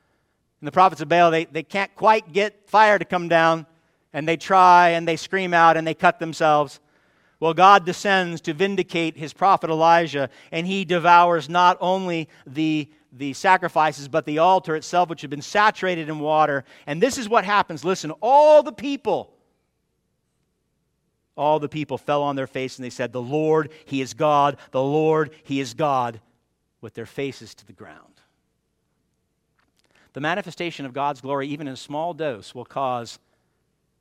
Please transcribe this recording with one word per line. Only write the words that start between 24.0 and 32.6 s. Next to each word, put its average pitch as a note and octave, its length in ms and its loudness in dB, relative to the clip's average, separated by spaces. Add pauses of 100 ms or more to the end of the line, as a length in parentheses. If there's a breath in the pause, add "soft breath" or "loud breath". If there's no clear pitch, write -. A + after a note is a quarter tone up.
is B2+ 120 -10
God. C#3+ 440 0 (120)
The C3 140 -2
Lord, D#3 500 -2 (100)
he C#3 160 -6
is B2 140 -8
God," B2 480 -2 (600)
with A2 120 -18
their A2+ 140 -14
faces C3+ 480 -10
to - 100 -20
the G2+ 80 -20
ground. - 460 -20 (1900)
The C3+ 80 -12
manifestation E3+ 640 -8
of B2 80 -14
God's C#3+ 280 -6
glory, C#3 260 -6
even D3+ 200 -10
in C3 60 -12
a B2 40 -16
small D#3 360 -10
dose, C#3 400 -10
will A#2+ 120 -16